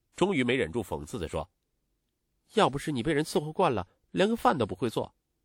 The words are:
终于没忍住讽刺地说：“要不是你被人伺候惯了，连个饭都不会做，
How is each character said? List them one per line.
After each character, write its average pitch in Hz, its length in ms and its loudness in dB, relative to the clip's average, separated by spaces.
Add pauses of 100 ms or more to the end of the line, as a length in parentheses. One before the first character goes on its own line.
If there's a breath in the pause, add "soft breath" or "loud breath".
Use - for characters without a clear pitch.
(160)
终 190 200 2
于 131 80 2
没 123 120 2
忍 90 160 -2
住 110 120 -2
讽 76 200 -6
刺 92 140 -10
地 82 100 -4
说 76 220 -6 (1040)
：“要 185 160 4
不 131 80 -4
是 160 140 -4
你 127 100 -2
被 151 100 0
人 147 140 2
伺 160 180 -2
候 156 80 -8
惯 160 220 2
了， 92 140 -2 (240)
连 185 180 2
个 233 60 2
饭 233 200 2
都 117 120 2
不 - 80 -6
会 123 120 -4
做， - 280 -4 (300)